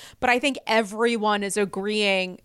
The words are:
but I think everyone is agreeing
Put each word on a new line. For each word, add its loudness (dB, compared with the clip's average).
but 2
I 4
think 0
everyone 0
is -4
agreeing 0